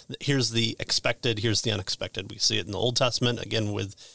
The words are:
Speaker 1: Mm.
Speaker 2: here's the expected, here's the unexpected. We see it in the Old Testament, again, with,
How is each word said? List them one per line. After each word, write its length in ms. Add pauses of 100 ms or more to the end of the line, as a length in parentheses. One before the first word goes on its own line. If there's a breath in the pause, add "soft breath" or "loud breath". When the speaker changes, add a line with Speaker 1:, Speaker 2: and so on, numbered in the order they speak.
(100 loud breath)
Speaker 1:
Mm. 100
Speaker 2:
here's 300
the 280
expected, 600
here's 240
the 80
unexpected. 600
We 80
see 200
it 80
in 60
the 60
Old 180
Testament, 440
again, 320
with, 220 (200 loud breath)